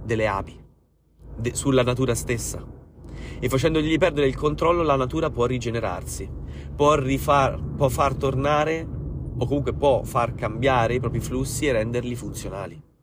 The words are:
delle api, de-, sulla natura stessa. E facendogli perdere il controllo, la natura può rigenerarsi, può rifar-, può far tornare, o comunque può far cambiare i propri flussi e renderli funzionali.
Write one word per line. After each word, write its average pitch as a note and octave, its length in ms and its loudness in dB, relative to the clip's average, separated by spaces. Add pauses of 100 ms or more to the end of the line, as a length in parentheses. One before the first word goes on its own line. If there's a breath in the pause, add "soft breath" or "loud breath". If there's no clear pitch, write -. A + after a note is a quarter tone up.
delle A2 240 2
api, G2 320 -4 (760)
de-, A#2+ 180 -4
sulla C3 300 2
natura B2 320 2
stessa. - 500 -4 (760 loud breath)
E - 100 -2
facendogli D#3 480 2
perdere D3 300 4
il C3+ 80 0
controllo, D#3 460 0
la D3 140 4
natura C#3+ 340 0
può A#2+ 160 0
rigenerarsi, A2+ 840 -4 (480 loud breath)
può D3 200 6
rifar-, C3+ 680 2 (140)
può C#3+ 140 4
far C3+ 260 2
tornare, D3 720 0 (500)
o - 80 0
comunque C#3 280 0
può C3+ 300 4
far A#2+ 300 0
cambiare A#2 600 2
i B2 40 2
propri A#2 200 -2
flussi C3 480 -2
e C#3 60 4
renderli A#2+ 420 0
funzionali. F#2+ 680 -8 (220)